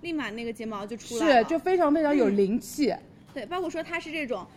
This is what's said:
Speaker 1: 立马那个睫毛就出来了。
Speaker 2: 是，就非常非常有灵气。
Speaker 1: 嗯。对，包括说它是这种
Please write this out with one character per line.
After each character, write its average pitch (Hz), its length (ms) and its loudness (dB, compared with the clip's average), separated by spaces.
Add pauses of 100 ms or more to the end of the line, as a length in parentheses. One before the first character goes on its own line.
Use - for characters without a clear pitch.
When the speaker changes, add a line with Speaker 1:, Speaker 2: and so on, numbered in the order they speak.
Speaker 1:
立 339 100 -6
马 262 180 -4
那 233 140 -8
个 233 80 -6
睫 220 120 -12
毛 208 220 -6
就 220 100 -8
出 - 220 -8
来 330 80 2
了。 254 160 8
Speaker 2:
是， 220 60 -4
就 330 100 2
非 370 180 2
常 311 160 4
非 320 100 4
常 294 140 2
有 233 120 4
灵 202 300 2
气。 269 320 -2
Speaker 1:
嗯。 - 120 -4 (320)
对， 247 120 -8
包 359 140 -6
括 339 80 -4
说 320 140 -4
它 330 160 -6
是 330 140 -10
这 285 120 -4
种 202 220 -6 (100)